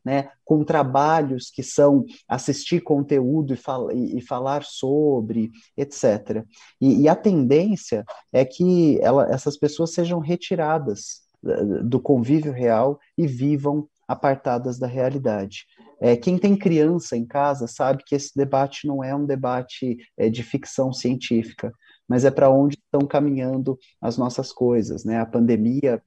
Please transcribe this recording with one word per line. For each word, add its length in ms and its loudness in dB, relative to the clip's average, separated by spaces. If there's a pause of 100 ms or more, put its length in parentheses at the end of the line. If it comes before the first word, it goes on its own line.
né, 260 -4 (140)
com 220 2
trabalhos 840 0
que 140 -10
são 400 4 (240)
assistir 540 -2
conteúdo 720 0
e 20 -4
fal-, 340 -6
e, 280 -4
e 40 -6
falar 440 -4
sobre, 840 0 (280)
et 160 -6
cetera. 520 0 (360)
E, 220 6
e 40 6
a 80 6
tendência 880 2 (300)
é 100 4
que 580 2
ela, 320 4
essas 240 -4
pessoas 360 -2
sejam 260 -2
retiradas, 1000 -4 (260)
eh, 360 -2
do 180 0
convívio 500 2
real 480 0 (180)
e 80 0
vivam 600 -2 (180)
apartadas 720 -2
da 80 -6
realidade. 800 -4 (360)
É, 160 4
quem 200 0
tem 200 4
criança 580 2
em 100 -2
casa 400 -2
sabe 400 -2
que 80 -6
esse 220 -4
debate 500 -2
não 160 -4
é 140 -6
um 100 -2
debate, 680 -4 (220)
é, 120 2
de 140 -4
ficção 480 -4
científica, 800 -4 (340)
mas 200 2
é 40 8
pra 200 4
onde 280 4
estão 300 -2
caminhando 720 -2 (220)
as 160 -4
nossas 340 -4
coisas, 540 -2
né? 160 -2
A 40 -2
pandemia 800 0